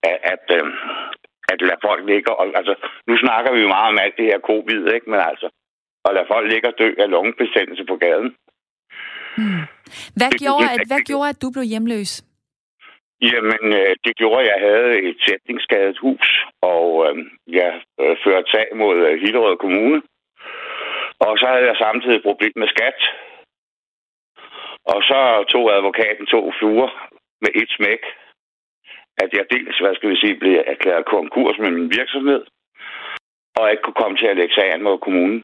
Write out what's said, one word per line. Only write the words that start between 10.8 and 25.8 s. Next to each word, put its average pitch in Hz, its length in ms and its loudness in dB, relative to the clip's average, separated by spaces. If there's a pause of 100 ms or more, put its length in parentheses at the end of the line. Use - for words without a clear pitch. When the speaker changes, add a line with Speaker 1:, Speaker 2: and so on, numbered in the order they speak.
Speaker 1:
ikke, 214 120 -4
Speaker 2:
hvad 247 100 0
Speaker 1:
det - 100 -8
Speaker 2:
gjorde, 285 220 0
at - 100 -12
du 262 120 -2
blev 262 180 -4
hjemløs? 220 380 -4 (1200)
Speaker 1:
Jamen, 110 320 0 (160)
øh, 95 140 4 (120)
det 117 160 0
gjorde, 113 220 4
at 113 80 4
jeg 98 160 2
havde 117 260 4 (160)
et 82 180 -10
sætningsskadet 98 760 -2
hus, 135 240 0 (460)
og, 85 120 2 (200)
øh, 73 100 0 (440)
jeg, 87 120 2 (300)
øh, 78 220 2
førte 92 300 2
sag 110 140 2 (140)
mod, 98 160 2 (100)
øh, 76 60 2 (100)
Hillerød 107 400 2
Kommune. 107 340 2 (1300)
Og 107 140 0
så 123 120 2
havde 127 180 4
jeg 110 160 0
samtidig 117 320 0
et 107 120 -2
problem 101 320 -2
med 107 140 0
skat. 123 240 -2 (1900)
Og 101 60 0 (100)
så 135 100 2 (340)
tog 123 100 2 (140)
advokaten 101 560 0